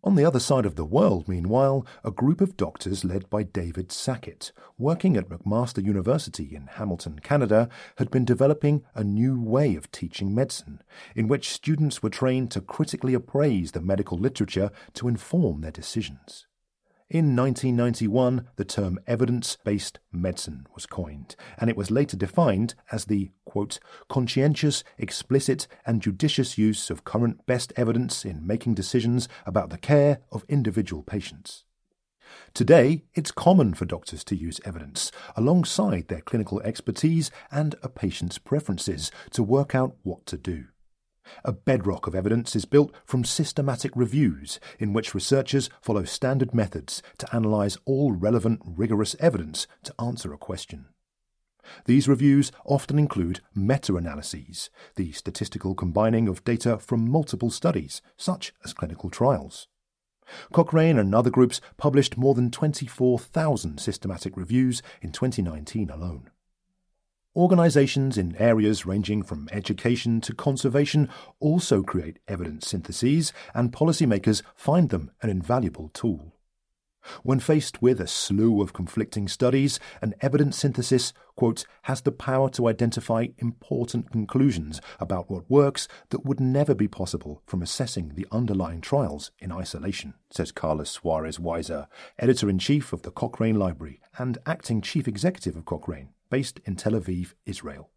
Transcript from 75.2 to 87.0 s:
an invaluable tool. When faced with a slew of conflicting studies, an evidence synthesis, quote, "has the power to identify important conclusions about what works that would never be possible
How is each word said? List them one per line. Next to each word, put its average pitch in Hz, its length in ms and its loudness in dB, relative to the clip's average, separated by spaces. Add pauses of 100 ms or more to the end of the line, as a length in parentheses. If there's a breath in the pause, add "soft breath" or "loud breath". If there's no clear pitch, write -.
an 113 80 -2
invaluable 92 600 -2
tool. 82 440 -4 (880 loud breath)
When 131 160 2
faced 151 420 0
with 123 200 6
a 82 80 -4
slew 104 520 2
of 95 120 -2
conflicting 101 560 -4
studies, 135 500 2 (240 loud breath)
an 107 180 -2
evidence 139 360 2
synthesis, 127 560 0 (240 soft breath)
quote, 113 280 0 (180 soft breath)
"has 135 180 -4
the 143 100 2
power 131 400 0
to 120 160 0
identify 117 600 0 (100)
important 120 720 -4
conclusions 104 720 0 (180 loud breath)
about 90 320 -4
what 87 180 -8
works 139 380 4 (220 loud breath)
that - 160 -6
would 135 160 -2
never 135 340 2
be 104 140 0
possible 82 580 -8